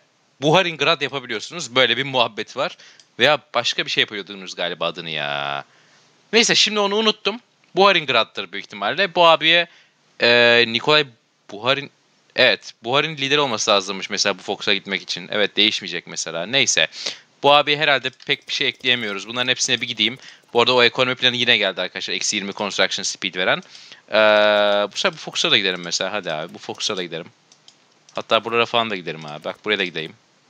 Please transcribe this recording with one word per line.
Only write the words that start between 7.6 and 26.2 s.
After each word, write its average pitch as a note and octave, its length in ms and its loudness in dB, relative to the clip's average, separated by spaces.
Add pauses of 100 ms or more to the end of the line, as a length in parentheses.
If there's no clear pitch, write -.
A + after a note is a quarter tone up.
Buharin F3+ 300 4
Grad'dır G#2+ 460 -2
büyük G2 140 -12
ihtimalle. C#3 500 -4
Bu F3 120 4
abiye, E3 400 4 (540)
e, A#2+ 460 6
Nikolay C#3+ 380 0 (460)
Buharin, C3 400 -4 (440)
evet, A#2 380 2 (100)
Buharin D3 340 -2
lider C3+ 200 0
olması A#2 340 0
lazımmış G2 380 -2
mesela G2 280 -2
bu F#2 40 -20
Fox'a G#2 320 -4
gitmek F#2+ 280 -6
için. - 300 -10
Evet, G2+ 260 -2
değişmeyecek F#2 500 -2
mesela. E2 380 -8
Neyse. A2 420 0 (560)
Bu C#3+ 100 6
abiye D3 240 4
herhalde C3+ 320 0
pek - 380 -8
bir - 60 -8
şey C#3 140 -2
ekleyemiyoruz. A2+ 600 -2
Bunların B2 200 -4
hepsine B2 340 -2
bir A#2+ 60 -8
gideyim. A2+ 300 -2 (360)
Bu A#2+ 80 4
arada B2 120 4
o B2 100 6
ekonomi B2+ 320 2
planı B2 200 0
yine A#2+ 220 4
geldi F#2+ 240 0
arkadaşlar. F#2 320 -6
Eksi G2 220 -4
yirmi G2 180 -6
construction G2 500 -2
speed - 320 -6
veren. A#2 280 0 (460)
Ee, G#2 840 4
bu - 60 -12
sefer F#3 160 -2
bu D#3 40 -16
Fox'a - 340 -4
da B2+ 60 4
giderim F#2 260 -2
mesela. F#2 300 -6
Hadi F2+ 180 -6